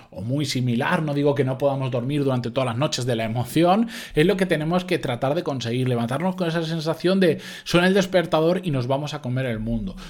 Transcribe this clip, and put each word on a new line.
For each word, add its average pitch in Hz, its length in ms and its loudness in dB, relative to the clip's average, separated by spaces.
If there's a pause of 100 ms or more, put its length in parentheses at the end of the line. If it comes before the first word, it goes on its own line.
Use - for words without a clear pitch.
o - 120 -14
muy 131 240 -2
similar, 135 580 0
no 147 100 -2
digo 143 220 2
que 139 80 2
no 131 160 -2
podamos 139 320 0
dormir 135 320 0
durante 127 260 0
todas 123 180 0
las 113 100 -2
noches 139 280 -2
de 123 100 0
la 113 100 0
emoción, 170 640 2 (280)
es 151 100 6
lo 196 120 4
que 190 100 0
tenemos 165 380 0
que 180 140 0
tratar 135 360 -2
de 170 80 -2
conseguir, 127 460 -2
levantarnos 127 460 0
con 180 120 -2
esa 165 160 0
sensación 165 560 0
de 170 200 4 (240)
suena 175 240 4
el 190 60 4
despertador 180 720 2
y 180 80 -2
nos 127 160 0
vamos 139 260 -2
a 147 80 -10
comer 127 240 -4
el 113 140 -4
mundo. 110 360 -4 (140)